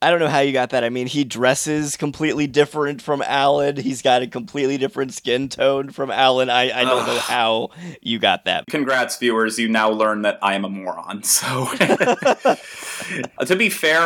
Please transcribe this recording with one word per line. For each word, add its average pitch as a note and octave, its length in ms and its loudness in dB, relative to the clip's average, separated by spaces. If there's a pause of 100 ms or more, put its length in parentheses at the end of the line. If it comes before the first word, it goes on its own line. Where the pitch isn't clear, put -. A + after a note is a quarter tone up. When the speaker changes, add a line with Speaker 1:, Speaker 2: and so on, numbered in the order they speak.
Speaker 1:
I D3 80 4
don't F3 80 4
know D#3+ 100 2
how C#3+ 120 2
you C#3 120 2
got B2+ 180 0
that. B2+ 120 0
I A#2 60 0
mean, B2+ 180 -4
he C#3+ 160 0
dresses C#3 760 0
completely D3+ 520 -2
different D3 520 0
from C#3+ 220 -2
Alan. C#3+ 540 2
He's C3 260 -4
got B2+ 200 4
a B2+ 40 -6
completely C3 500 -2
different C3 380 -4
skin B2+ 340 -2
tone C3+ 420 0
from C3+ 200 -6
Alan. B2+ 400 2
I, B2 300 2
I B2+ 40 4
don't B2 220 2
know A#2+ 80 -2
Speaker 2:
Ugh. A#2+ 60 -2
Speaker 1:
how A#2 500 0 (320)
you A2+ 160 -4
got F#2+ 280 2
that. F2+ 220 -2
Speaker 2:
Congrats, C3 500 -2
viewers. A2 380 0
You A#2 120 -2
now A2 200 2
learn G#2+ 340 0
that G#2 200 0
I G2 120 2
am G2+ 100 -2
a G2 40 -6
moron. F#2 540 -8
So, - 240 0 (200)
<laughs> - 920 2 (920)
to F#3+ 100 2
be G#3+ 120 2
fair, D#3+ 380 2